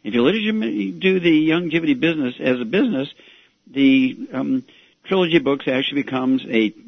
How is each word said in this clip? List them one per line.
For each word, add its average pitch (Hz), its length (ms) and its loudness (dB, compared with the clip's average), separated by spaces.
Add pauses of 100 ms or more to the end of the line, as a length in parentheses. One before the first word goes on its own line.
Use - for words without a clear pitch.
If 107 100 -4
you 117 80 2
legitimately 208 720 -2
do 185 280 0
the 160 300 4
Youngevity 160 500 0
business 151 400 -2
as 127 200 0
a 120 40 -6
business, 143 480 -2 (540)
the, 131 640 2
um, 131 320 -4 (400)
trilogy 180 340 2
of 143 40 -2
books 139 240 -2
actually 135 380 -2
becomes 131 400 0
a, 110 280 0 (160)